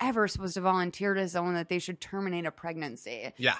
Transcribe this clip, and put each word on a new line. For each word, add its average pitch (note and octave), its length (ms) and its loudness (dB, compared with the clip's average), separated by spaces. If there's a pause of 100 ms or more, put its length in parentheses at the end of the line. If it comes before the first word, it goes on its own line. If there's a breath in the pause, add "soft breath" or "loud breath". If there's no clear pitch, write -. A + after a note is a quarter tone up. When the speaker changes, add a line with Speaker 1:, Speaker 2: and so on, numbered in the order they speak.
Speaker 1:
ever A3+ 260 4
supposed F#3+ 280 -2
to F#3+ 60 -2
volunteer F#3 540 2
to F#3+ 140 0
someone F3 260 0
that E3+ 140 -2
they F3+ 100 2
should F3 220 -6
terminate F#3 440 -4
a D#3+ 60 -2
pregnancy. C3 840 -6
Speaker 2:
Yeah. B2 240 4